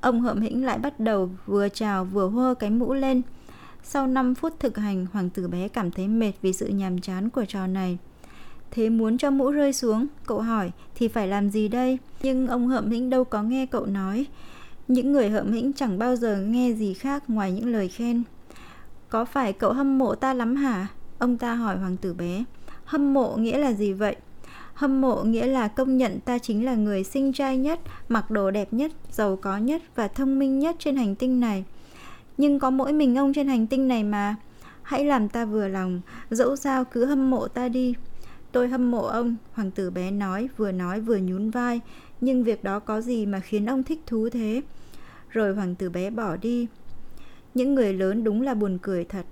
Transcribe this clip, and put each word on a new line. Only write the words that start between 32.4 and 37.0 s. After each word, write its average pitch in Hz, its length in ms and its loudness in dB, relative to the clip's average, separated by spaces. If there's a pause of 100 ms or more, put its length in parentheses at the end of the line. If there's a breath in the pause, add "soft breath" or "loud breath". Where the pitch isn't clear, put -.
có 262 100 4
mỗi 262 240 2
mình 269 240 6
ông 277 160 4
trên 285 140 2
hành 233 200 4
tinh 269 200 2
này 233 160 4
mà." 208 320 0 (460 loud breath)
"Hãy 285 240 0
làm 240 240 4
ta 233 160 -2
vừa 214 220 0
lòng, 185 340 -2 (280 loud breath)
dẫu 247 260 4
sao 269 300 0
cứ 240 200 2